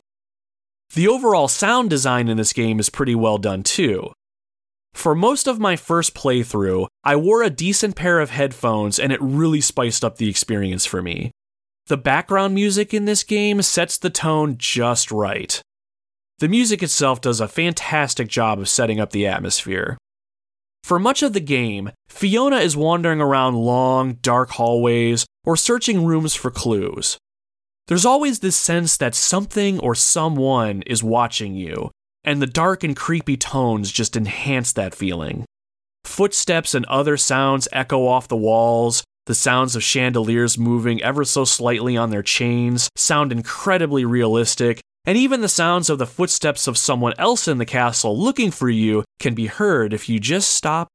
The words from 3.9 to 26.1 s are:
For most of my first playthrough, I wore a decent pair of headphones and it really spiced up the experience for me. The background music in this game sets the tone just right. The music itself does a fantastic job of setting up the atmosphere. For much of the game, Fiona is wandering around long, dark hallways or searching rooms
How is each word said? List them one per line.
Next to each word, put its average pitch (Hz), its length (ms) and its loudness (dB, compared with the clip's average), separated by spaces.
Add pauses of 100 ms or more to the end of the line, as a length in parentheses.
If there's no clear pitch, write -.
For 156 200 0
most 233 320 2
of 240 140 0
my 185 160 2
first 170 380 -2
playthrough, 104 720 0 (180)
I 143 120 4
wore 208 260 4
a 214 80 2
decent 190 460 -2
pair 170 220 2
of 151 120 0
headphones 113 680 -2
and 135 140 0
it - 80 -2
really 147 400 2
spiced 120 460 -2
up - 100 -6
the 107 140 0
experience 95 560 -2
for 92 160 -4
me. 90 300 -6 (560)
The 143 100 0
background 190 560 0
music 202 400 0
in 208 100 0
this 208 200 0
game 208 360 0
sets - 380 0
the 180 100 -2
tone 156 480 0
just 120 560 -2
right. 101 480 -2 (800)
The 156 100 0
music 214 340 2
itself 135 380 0
does 120 200 0
a 107 60 -2
fantastic 156 800 -2
job 110 320 0
of 98 100 -6
setting 110 300 0
up 104 120 -2
the 101 180 -2
atmosphere. 92 680 -4 (840)
For 175 160 0
much 247 240 0
of 247 120 2
the 196 60 -2
game, 117 520 -2 (160)
Fiona 240 480 0
is 160 200 0
wandering 165 440 0
around 135 340 2
long, 127 600 2
dark 123 360 0
hallways 117 760 2 (200)
or 165 120 2
searching 190 480 2
rooms 160 300 0